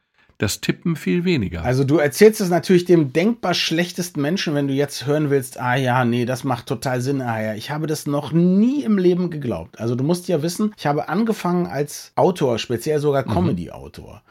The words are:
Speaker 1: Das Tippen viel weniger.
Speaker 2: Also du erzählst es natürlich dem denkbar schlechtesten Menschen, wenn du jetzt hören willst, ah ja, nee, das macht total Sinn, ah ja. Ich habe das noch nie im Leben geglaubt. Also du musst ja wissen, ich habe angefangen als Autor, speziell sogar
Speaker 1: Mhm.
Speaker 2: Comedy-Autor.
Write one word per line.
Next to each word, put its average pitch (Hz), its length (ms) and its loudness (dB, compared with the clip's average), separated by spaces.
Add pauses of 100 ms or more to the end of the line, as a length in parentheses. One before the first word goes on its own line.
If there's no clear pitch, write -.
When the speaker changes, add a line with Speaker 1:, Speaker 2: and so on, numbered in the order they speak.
(400)
Speaker 1:
Das - 220 -4
Tippen - 340 -2
viel 175 300 0
weniger. 95 400 -2
Speaker 2:
Also 127 180 2
du 139 140 2
erzählst 202 420 6
es 185 100 0
natürlich 175 360 4
dem 165 260 4
denkbar 185 420 0
schlechtesten 175 680 -2
Menschen, 156 340 -2
wenn 143 140 0
du 135 40 -2
jetzt 139 320 -2
hören 147 240 0
willst, 135 300 0
ah 123 160 0
ja, 127 300 2
nee, 120 180 2
das 123 220 -4
macht 127 200 -4
total 127 360 -4
Sinn, 135 200 -2
ah 117 200 -4
ja. 110 140 -4
Ich 107 160 -10
habe 151 160 -4
das 151 200 -6
noch 143 240 -4
nie 202 520 4
im 214 140 2
Leben 180 340 2
geglaubt. 113 500 -8
Also 117 140 -2
du 123 100 -2
musst 175 240 -2
ja 165 120 0
wissen, 190 360 -2
ich - 100 -4
habe 147 220 -2
angefangen 180 580 0
als - 480 -8
Autor, 139 420 2
speziell 135 420 -2
sogar 139 280 0
Speaker 1:
Mhm. - 60 -4
Speaker 2:
Comedy-Autor. 87 960 -4